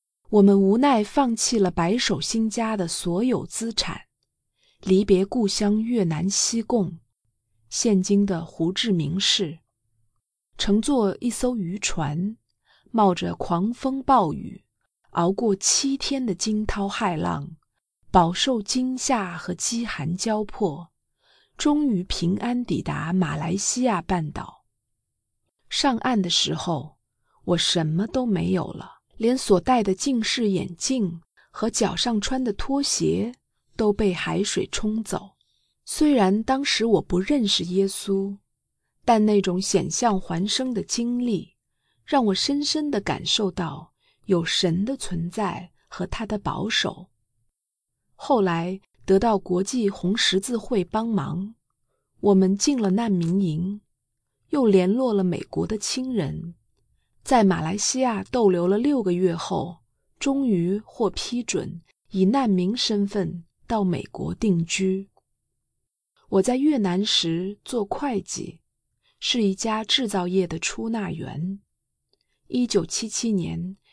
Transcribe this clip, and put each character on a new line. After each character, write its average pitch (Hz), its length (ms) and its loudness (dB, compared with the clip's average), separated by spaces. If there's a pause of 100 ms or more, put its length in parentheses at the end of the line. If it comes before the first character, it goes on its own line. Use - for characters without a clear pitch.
(300)
我 208 100 8
们 196 200 8
无 196 160 6
奈 262 240 4
放 240 320 2
弃 - 240 -2
了 190 140 2
白 180 260 0
手 220 220 -2
兴 220 300 0
家 220 260 -2
的 185 120 -2
所 175 360 -2
有 240 220 0
资 - 260 -8
产， - 300 -6 (800)
离 190 240 4
别 190 180 6
故 208 240 0
乡 208 340 0
越 226 220 0
南 165 240 0
西 220 360 -2
贡， 180 360 -2 (720)
现 202 320 2
今 202 240 2
的 180 180 -2
胡 165 300 -2
志 226 180 -2
明 165 280 0
市， 165 400 -2 (960)
乘 208 240 2
坐 220 400 2
一 240 80 -2
艘 247 260 -2
渔 190 220 -4
船， 170 580 -4 (560)
冒 208 220 4
着 175 220 -6
狂 185 360 -2
风 269 320 -4
暴 214 300 4
雨， - 320 -12 (460)
熬 170 200 2
过 202 240 2
七 269 400 0
天 269 300 -2
的 208 80 0
惊 214 320 -2
涛 202 240 -2
骇 196 260 -2
浪， 160 400 -4 (560)
饱 175 220 6
受 247 280 0
惊 254 360 -2
吓 196 400 -2
和 - 160 -6
饥 233 320 -4
寒 165 320 -4
交 214 260 -2
迫， 170 480 -4 (640)
终 294 320 2
于 190 160 2
平 180 340 -2
安 240 280 -2
抵 - 160 -2
达 151 320 -6
马 160 240 0
来 165 180 -4
西 247 280 -2
亚 208 180 2
半 165 300 -2
岛。 - 340 -14 (1040)
上 254 300 0
岸 247 200 0
的 180 100 0
时 165 260 0
候， 160 420 -6 (480)
我 175 120 2
什 170 280 0
么 165 220 0
都 254 180 0
没 180 280 0
有 180 200 0
了， - 180 -14 (260)
连 240 200 2
所 196 240 4
戴 254 200 2
的 196 140 0
近 247 260 0
视 220 280 0
眼 185 260 -2
镜 190 460 -2 (280)
和 - 200 -2
脚 - 260 0
上 226 240 0
穿 262 240 -2
的 240 100 0
拖 277 300 0
鞋 185 500 0 (440)
都 214 140 4
被 202 220 2
海 165 300 -2
水 - 280 -2
冲 214 320 -2
走。 - 280 -8 (540)
虽 - 260 2
然 214 320 4
当 269 200 0
时 - 220 0
我 214 160 4
不 - 180 -2
认 233 280 2
识 190 180 0
耶 185 220 0
稣， 196 500 -4 (680)
但 220 200 4
那 208 160 4
种 190 200 0
险 185 280 0
象 202 300 0
环 175 260 -4
生 254 280 -2
的 196 100 -4
经 240 360 -4
历， 240 360 -4 (480)
让 269 220 2
我 196 100 2
深 285 280 0
深 294 280 -2
地 233 80 -2
感 180 260 -4
受 196 240 0
到 160 440 -8 (320)
有 170 180 2
神 175 400 0
的 269 140 -4
存 170 320 -6
在 180 420 -6 (160)
和 - 200 -8
他 - 180 -6
的 214 120 -4
保 - 300 -4
守。 - 400 -4 (1080)
后 247 260 2
来 180 380 -2 (260)
得 190 120 6
到 214 200 2
国 180 260 -2
际 214 260 -2
红 196 280 -2
十 196 240 0
字 240 160 -4
会 220 260 0
帮 220 240 -4
忙， 190 480 -4 (640)
我 202 140 6
们 190 240 6
进 262 240 0
了 202 80 2
难 220 200 2
民 180 300 2
营， 180 400 -2 (680)
又 277 160 2
联 190 260 6
络 247 220 0
了 196 100 2
美 175 200 0
国 - 240 -4
的 214 100 -4
亲 254 360 -6
人， 160 420 -4 (680)
在 240 200 4
马 190 180 4
来 165 160 -4
西 - 220 -2
亚 226 260 0
逗 233 240 4
留 175 180 2
了 196 100 4
六 262 260 0
个 185 100 0
月 175 220 2
后， 175 440 -6 (380)
终 277 300 0
于 190 380 2
获 - 240 -2
批 240 340 -6
准 170 380 -6 (280)
以 190 160 2
难 247 240 2
民 185 260 2
身 208 300 0
份 175 380 -4 (240)
到 220 160 0
美 180 220 0
国 - 280 -8
定 180 320 2
居。 190 440 -2 (1200)
我 196 120 4
在 247 160 2
越 285 200 4
南 190 280 0
时 180 580 -2
做 226 220 -4
会 247 360 -4
计， - 380 -10 (600)
是 - 240 0
一 196 100 4
家 220 300 -4
制 240 240 0
造 185 200 -2
业 180 200 2
的 165 120 -6
出 226 300 -6
纳 214 220 -4
员。 165 480 -6 (880)
一 247 200 0
九 180 180 0
七 - 220 -6
七 226 240 -2
年 170 460 -2 (160)